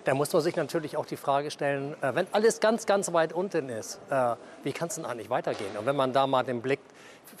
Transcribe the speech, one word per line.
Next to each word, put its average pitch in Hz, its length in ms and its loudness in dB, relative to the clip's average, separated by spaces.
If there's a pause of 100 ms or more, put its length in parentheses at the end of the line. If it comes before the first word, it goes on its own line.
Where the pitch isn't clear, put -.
Da 143 100 2
muss 139 200 0
man 175 80 4
sich 160 160 0
natürlich 156 400 -2
auch 151 80 -2
die - 100 -8
Frage 143 360 0
stellen, 143 500 -2
äh, 135 140 0
wenn 185 180 0
alles 220 260 4
ganz, 220 260 2
ganz 196 280 2
weit 160 180 4
unten 165 380 -2
ist, 110 400 -8
äh, 127 260 2 (280)
wie - 100 -4
kann's 165 220 -6
denn 160 100 -8
eigentlich 113 240 -8
weitergehen? 110 500 -2
Und 107 60 -6
wenn 139 100 2
man 131 160 2
da 135 160 4
mal 131 160 4
den 120 180 -4
Blick 131 200 0 (580)